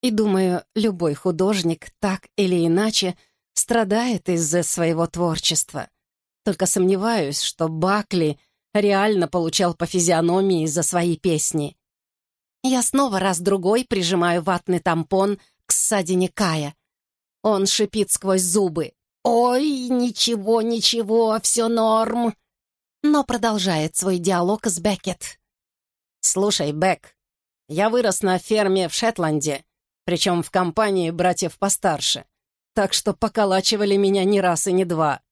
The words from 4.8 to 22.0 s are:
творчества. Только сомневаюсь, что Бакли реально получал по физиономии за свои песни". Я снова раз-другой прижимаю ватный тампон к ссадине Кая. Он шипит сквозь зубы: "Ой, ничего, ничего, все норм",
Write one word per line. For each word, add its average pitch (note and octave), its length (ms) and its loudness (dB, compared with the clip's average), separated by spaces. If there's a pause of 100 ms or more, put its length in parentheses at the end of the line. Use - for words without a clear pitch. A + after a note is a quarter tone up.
творчества. E3 840 -2 (560)
Только F#3+ 220 0
сомневаюсь, F#3 760 0
что - 280 -4
Бакли E3+ 720 0 (340)
реально G3+ 560 2
получал F3 460 0
по F3 120 -4
физиономии E3+ 800 2
за D#3 160 -2
свои F3 340 0
песни". D3+ 640 -2 (840)
Я B3+ 200 0
снова B3 380 0
раз-другой F#3+ 640 0
прижимаю F3 580 0
ватный F3+ 380 -2
тампон F#3+ 580 0 (280)
к - 60 -2
ссадине F#3 560 0
Кая. D#3+ 460 -4 (680)
Он G3+ 240 2
шипит G#3 440 0
сквозь F#3+ 320 0
зубы: F3 500 -2 (300)
"Ой, B3 680 0
ничего, A#3 720 0
ничего, A3+ 800 0
все A3+ 280 0
норм", A3+ 680 0 (680)